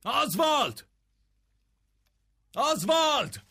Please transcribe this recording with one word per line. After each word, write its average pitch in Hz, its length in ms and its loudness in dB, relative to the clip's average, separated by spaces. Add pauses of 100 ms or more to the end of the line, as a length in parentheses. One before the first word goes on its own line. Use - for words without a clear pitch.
آزوالد! 262 760 0 (1700)
آزوالد! 294 800 0 (120)